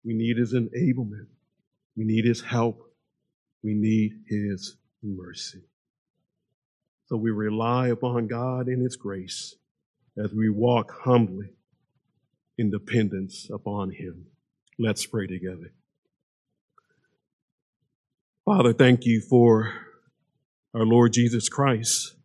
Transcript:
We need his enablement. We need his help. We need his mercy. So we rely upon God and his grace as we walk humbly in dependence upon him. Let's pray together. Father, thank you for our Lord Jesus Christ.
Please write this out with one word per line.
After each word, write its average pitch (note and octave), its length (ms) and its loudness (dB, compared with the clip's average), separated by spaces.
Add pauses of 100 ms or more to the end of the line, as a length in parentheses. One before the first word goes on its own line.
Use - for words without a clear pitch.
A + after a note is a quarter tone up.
We A#2 80 -6
need A2+ 240 -2
his A#2 160 0
enablement. A#2 720 -2 (720)
We A2 80 -4
need A2 220 0
his A#2 160 0
help. A#2 520 -4 (680)
We G#2+ 120 -4
need G#2+ 380 0 (160)
his G#2 480 -6 (260)
mercy. F#2 600 -14 (1400)
So A#2+ 100 -6
we A2+ 140 -2
rely A2 580 0
upon A#2+ 380 -2
God B2 400 -4
and B2+ 160 -2
his B2 140 -4
grace F#2+ 580 -12 (680)
as G#2 120 -4
we A2 160 2
walk A2+ 420 0 (120)
humbly G2+ 500 2 (1000)
in A2 140 0
dependence G2 840 -4
upon G2+ 380 -6
him. F2+ 360 -14 (520)
Let's A2 280 -2
pray G2+ 200 -4
together. F#2 460 -10 (2750)
Father, D#3+ 280 4
thank B2 340 6
you A2+ 140 4
for A2+ 520 6 (1000)
our A2+ 100 0
Lord A#2 280 6
Jesus A#2+ 360 2
Christ. B2 640 -2 (100)